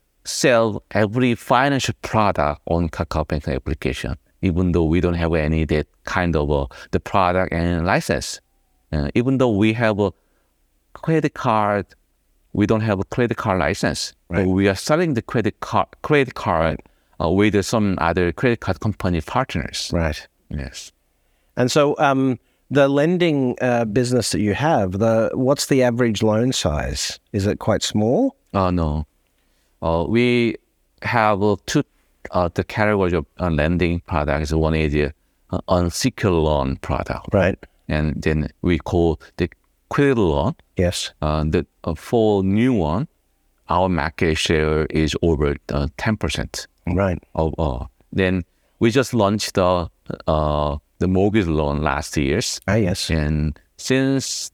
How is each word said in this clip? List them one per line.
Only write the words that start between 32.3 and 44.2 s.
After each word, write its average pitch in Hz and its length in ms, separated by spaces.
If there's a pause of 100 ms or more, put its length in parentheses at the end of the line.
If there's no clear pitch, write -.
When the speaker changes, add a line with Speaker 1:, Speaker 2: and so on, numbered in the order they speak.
Speaker 1:
uh, 90 220
the - 100
categories 104 500
of, 80 120 (140)
uh, 87 100
lending 85 520
products. 73 520
One 80 220
is, 78 200
uh, - 720
unsecured 90 680
loan 73 440
product. - 560
Speaker 2:
Right. 95 240 (300)
Speaker 1:
And 76 360
then 78 260 (140)
we 85 160
call 85 400 (180)
the 87 100 (420)
credit 139 280
loan. 87 380 (200)
Speaker 2:
Yes. - 360 (100)
Speaker 1:
Uh, 76 220
the, 78 240 (160)
uh, 85 100
for 107 500
new 107 300
one, 92 340 (640)
our 90 180
market 80 520